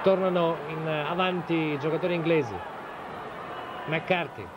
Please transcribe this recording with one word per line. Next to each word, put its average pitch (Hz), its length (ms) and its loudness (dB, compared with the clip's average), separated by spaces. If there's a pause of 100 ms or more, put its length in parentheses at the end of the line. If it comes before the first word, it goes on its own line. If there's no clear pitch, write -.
Tornano 180 540 4 (100)
in 160 180 -4
avanti 170 680 0
i 156 260 2
giocatori 160 340 0
inglesi. 156 420 2 (1300)
McCarthy. 160 720 -2